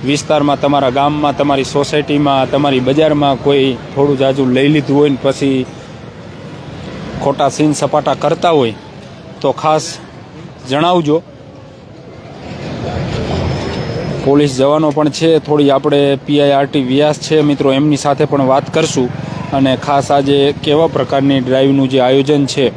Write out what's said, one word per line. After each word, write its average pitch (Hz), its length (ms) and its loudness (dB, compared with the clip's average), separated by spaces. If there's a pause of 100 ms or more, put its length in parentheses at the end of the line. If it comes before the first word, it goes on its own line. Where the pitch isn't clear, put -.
વિસ્તારમાં, 143 560 0
તમારા 139 300 2
ગામમાં, 147 460 0
તમારી 139 280 0
સોસાયટીમાં, 143 840 0
તમારી 139 300 2
બજારમાં 143 600 2
કોઈ 135 340 2 (180)
થોડું 139 240 2
જાજુ 135 280 2
લઈ 131 220 2
લીધું 143 280 2
હોય 147 120 4
ને 135 140 0
પછી 135 440 0 (1600)
ખોટા 139 260 0
સીન 151 240 0
સપાટા 143 420 0
કરતા 160 360 0
હોય 123 240 2 (680)
તો 135 120 0
ખાસ - 460 -2 (680)
જણાવજો. 156 540 2 (3000)
પોલીસ 139 320 2
જવાનો 147 340 2
પણ 151 180 0
છે, 160 300 2
થોડી 147 320 2
આપણે 139 560 2
પી 143 140 2
આઈ 143 100 4
આર 139 140 2
ટી 139 180 -2
વ્યાસ 147 360 0
છે 156 220 2
મિત્રો, 143 320 2
એમની 143 240 2
સાથે 143 280 0
પણ 143 180 0
વાત 131 320 2
કરશું 151 340 0 (440)
અને 135 240 2
ખાસ 139 340 0
આજે 143 440 2 (100)
કેવા 151 220 2
પ્રકારની 139 540 0
ડ્રાઈવનું 135 480 2
જે 131 120 2
આયોજન 139 460 4
છે 127 300 0